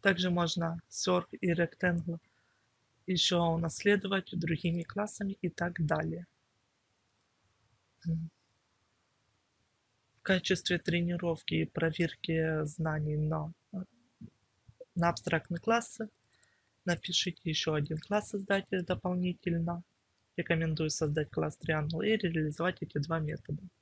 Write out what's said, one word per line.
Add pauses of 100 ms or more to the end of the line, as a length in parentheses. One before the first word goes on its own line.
Также
можно (100)
Circle
и
Rectangle (880)
еще
унаследовать
другими
классами
и
так
далее. (1800)
В (1900)
качестве
тренировки
и
проверки
знаний
на, (1400)
на
абстрактные
классы (720)
напишите
еще
один
класс
создать
дополнительно. (540)
Рекомендую
создать
класс
Triangle
и
реализовать
эти
два
метода (200)